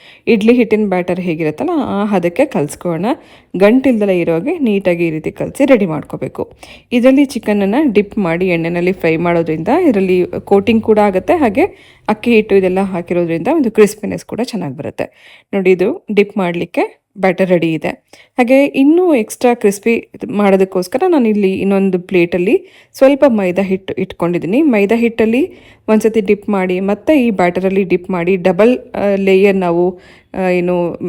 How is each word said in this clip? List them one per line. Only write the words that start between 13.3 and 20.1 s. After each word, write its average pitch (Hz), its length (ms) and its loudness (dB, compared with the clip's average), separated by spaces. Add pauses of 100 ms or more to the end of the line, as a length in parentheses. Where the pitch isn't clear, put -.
ಒಂದು 262 180 0
ಕ್ರಿಸ್ಪಿನೆಸ್ 202 540 0
ಕೂಡ - 180 -8
ಚೆನ್ನಾಗಿ 170 340 -8
ಬರುತ್ತೆ. - 640 -12 (100)
ನೋಡಿ, 190 180 0
ಇದು 190 420 -2
ಡಿಪ್ 208 240 0
ಮಾಡ್ಲಿಕ್ಕೆ 175 680 -6 (120)
ಬ್ಯಾಟರ್ 185 320 0
ರೆಡಿ 165 240 2
ಇದೆ. 156 140 -6 (500)
ಹಾಗೆ 262 280 4
ಇನ್ನೂ 311 500 2
ಎಕ್ಸ್ಟ್ರಾ 240 380 0
ಕ್ರಿಸ್ಪಿ 226 580 -2 (200)